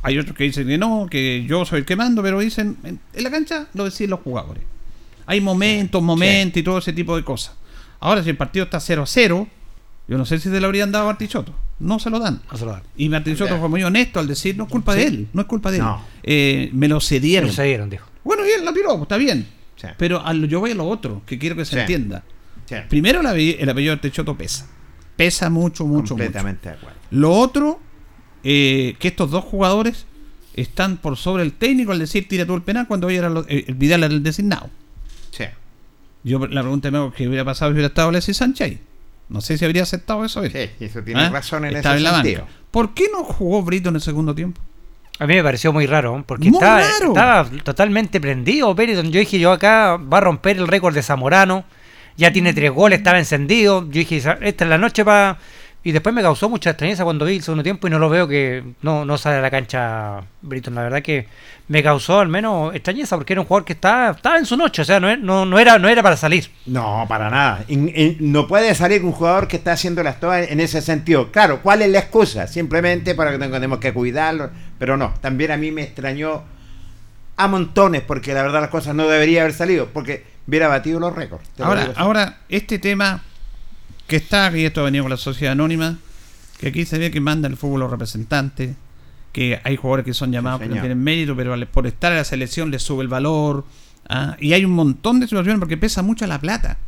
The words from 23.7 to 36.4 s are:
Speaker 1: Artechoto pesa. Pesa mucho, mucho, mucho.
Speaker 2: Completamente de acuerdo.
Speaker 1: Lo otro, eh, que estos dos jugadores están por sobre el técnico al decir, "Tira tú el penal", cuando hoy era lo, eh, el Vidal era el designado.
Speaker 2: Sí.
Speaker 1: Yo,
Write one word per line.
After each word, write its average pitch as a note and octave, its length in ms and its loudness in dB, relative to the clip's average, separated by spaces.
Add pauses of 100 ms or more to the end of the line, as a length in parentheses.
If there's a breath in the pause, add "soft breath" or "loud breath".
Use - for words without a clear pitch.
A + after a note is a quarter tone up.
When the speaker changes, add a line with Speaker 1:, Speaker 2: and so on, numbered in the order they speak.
Speaker 1:
Artechoto C#3+ 420 -6
pesa. F#2 320 -10 (500)
Pesa F3 320 0
mucho, E3+ 380 0
mucho, D3 160 2
mucho. G#2+ 120 -6
Speaker 2:
Completamente G2+ 540 -6
de D#2 60 -14
acuerdo. - 240 -20 (120)
Speaker 1:
Lo D3+ 220 4
otro, C#4+ 480 2 (640)
eh, C3+ 540 2
que - 100 -2
estos C#3+ 220 -2
dos F3+ 140 -2
jugadores G3+ 640 -2 (480)
están F#3 440 -2
por C#3 180 -6
sobre F#3 260 -2
el D3+ 100 -2
técnico B3 400 0
al F3 60 0
decir, F3 300 -4
"Tira F3+ 180 -2
tú F3+ 80 -2
el F3 80 -4
penal", A#3+ 240 -4
cuando F#3 220 -2
hoy F#3 80 0
era F3 120 0
lo, E3 200 -2
eh, C#3+ 200 -2
el C3 60 -6
Vidal D#3 300 2
era D3+ 80 0
el D3 100 0
designado. D#3+ 480 -4 (600)
Speaker 2:
Sí. - 140 -10 (800)
Speaker 1:
Yo, B2+ 220 0